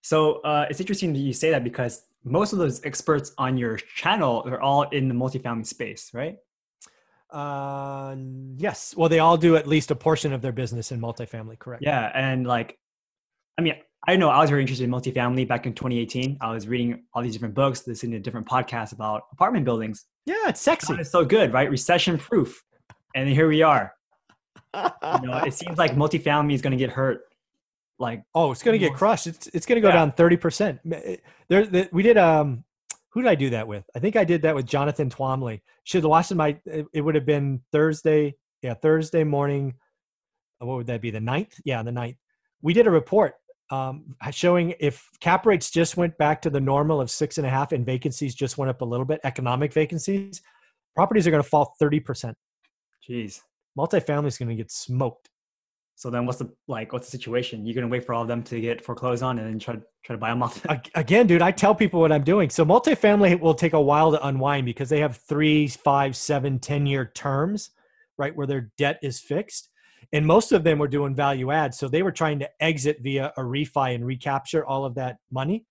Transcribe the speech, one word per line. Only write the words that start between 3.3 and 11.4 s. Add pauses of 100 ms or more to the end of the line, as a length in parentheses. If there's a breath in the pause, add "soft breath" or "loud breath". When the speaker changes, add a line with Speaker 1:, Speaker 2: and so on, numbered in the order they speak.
Speaker 1:
on
your
channel
are
all
in
the
multifamily
space,
right? (920 soft breath)
Speaker 2:
Uh, (420)
yes.
Well,
they
all
do
at
least
a
portion
of
their
business
in
multifamily,